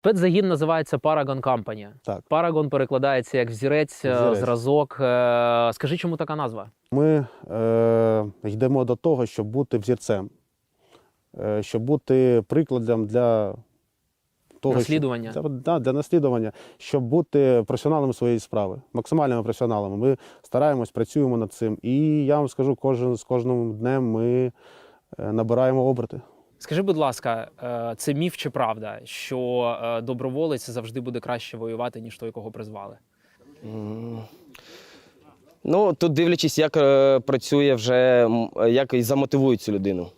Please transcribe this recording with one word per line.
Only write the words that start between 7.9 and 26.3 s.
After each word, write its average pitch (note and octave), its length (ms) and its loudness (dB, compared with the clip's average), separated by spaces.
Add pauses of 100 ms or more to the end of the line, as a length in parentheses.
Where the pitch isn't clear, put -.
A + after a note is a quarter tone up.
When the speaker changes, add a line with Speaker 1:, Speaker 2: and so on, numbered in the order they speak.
Speaker 2:
йдемо B2+ 400 0
до A#2+ 120 0
того, B2+ 300 0
щоб G#2+ 200 -6
бути B2+ 320 -2
взірцем, G#2+ 520 -2 (1080)
е, G#2 240 -4
щоб A2 200 -6
бути C3 680 2
прикладом A#2+ 580 0
для A2 480 0 (1040)
того, C3+ 140 0
щоб B2 60 2
Speaker 1:
Наслідування. B2 520 -2
Speaker 2:
Для, D3 100 -6
да, D3+ 360 -2
для C3 140 0
наслідування, C3 600 2 (260)
щоб - 240 -2
бути C3 640 4
професіоналами C#3 460 0
своєї A#2+ 260 0
справи, G#2 440 -4 (100)
максимальними B2+ 500 0
професіоналами. G#2+ 540 -2
Ми B2+ 200 2 (260)
стараємось, C3 480 0
працюємо B2+ 460 0
над A2 160 -2
цим. A2 300 -4
І D3 420 0
я C#3+ 120 2
вам D3 120 0
скажу, C3+ 280 0
кожен, B2 400 0
з - 80 -12
кожним A#2+ 500 -2
днем B2 360 -2
ми, A#2+ 420 0 (680)
е, G#2 140 -6
набираємо B2 520 2
оберти. B2 360 -2 (380)